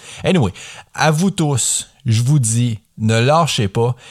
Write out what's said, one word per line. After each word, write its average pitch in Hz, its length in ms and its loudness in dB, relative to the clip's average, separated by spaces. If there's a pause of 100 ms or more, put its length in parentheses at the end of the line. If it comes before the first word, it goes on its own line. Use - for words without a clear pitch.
(240)
anyway, 107 280 2 (420)
à 151 160 0
vous 165 200 0
tous, 151 580 -2 (180)
je 117 160 2
vous 143 160 2
dis, 117 420 0 (200)
ne 110 180 2
lâchez 135 500 2
pas. 117 280 0 (140)